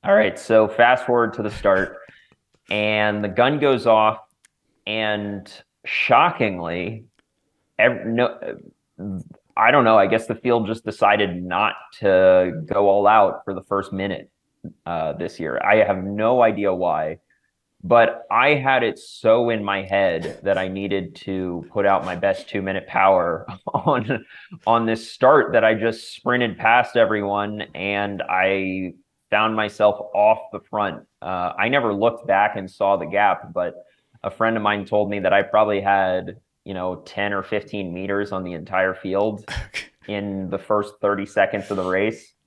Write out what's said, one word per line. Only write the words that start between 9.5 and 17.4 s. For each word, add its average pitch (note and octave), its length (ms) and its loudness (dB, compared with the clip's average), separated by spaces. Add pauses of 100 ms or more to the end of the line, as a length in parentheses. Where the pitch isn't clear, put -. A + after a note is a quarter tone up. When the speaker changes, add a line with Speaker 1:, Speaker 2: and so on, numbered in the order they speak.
Speaker 1:
I A2 160 6
don't C3+ 140 4
know, A2 120 6
I G2 100 6
guess A2+ 200 -2
the A2+ 80 -4
field A#2 320 0
just A2+ 160 -6
decided G#2 580 0
not F2+ 340 -2 (240)
to F#2 680 4
go G2+ 240 2
all G2+ 180 4
out G#2 380 4
for G2 80 -8
the F#2 80 -10
first G2 320 -4
minute, F#2+ 360 -6 (560)
uh, D#2+ 280 -4
this D#2+ 260 -10
year. D2+ 240 -4
I G#2 220 2
have F#2 180 -4
no A2 380 0
idea G2+ 320 0
why, D#2+ 460 -4 (600)